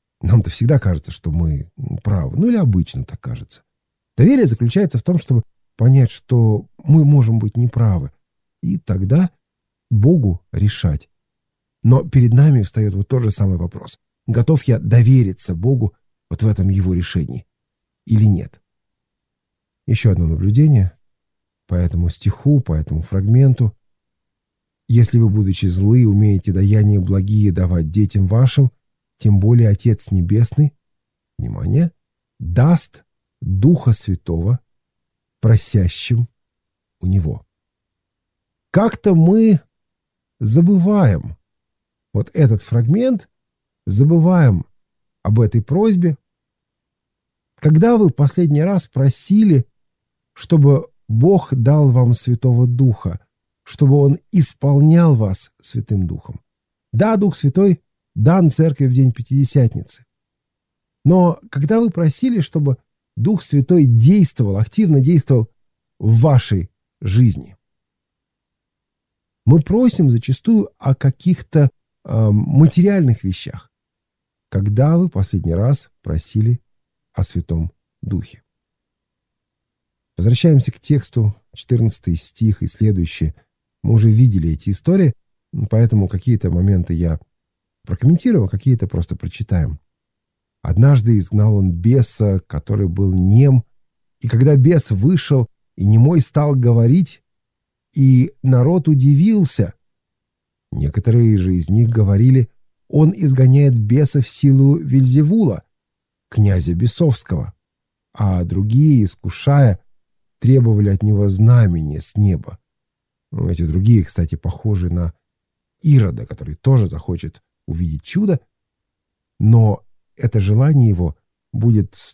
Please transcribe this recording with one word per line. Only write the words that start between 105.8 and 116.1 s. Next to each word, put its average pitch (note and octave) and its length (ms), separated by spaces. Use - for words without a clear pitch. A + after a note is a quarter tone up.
князя F#2 460
бесовского', G#2+ 800
а F#2+ 300
другие, A2 600
искушая, B2 760
требовали A2+ 520
от G2 120
него G2+ 280
знамения F#2+ 720
с - 160
неба». G2+ 440
Ну, E2+ 140
эти E2+ 180
другие, F#2+ 380
кстати, - 320
похожи F2+ 540
на E2+ 240
Ирода, B2 440